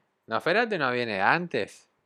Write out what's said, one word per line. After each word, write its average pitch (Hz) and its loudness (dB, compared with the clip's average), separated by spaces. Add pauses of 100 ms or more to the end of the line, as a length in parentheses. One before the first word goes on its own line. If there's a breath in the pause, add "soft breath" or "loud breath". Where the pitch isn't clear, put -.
(260)
¿Nosferatu 185 0
no 135 0
viene 117 -2
antes? 135 0 (180)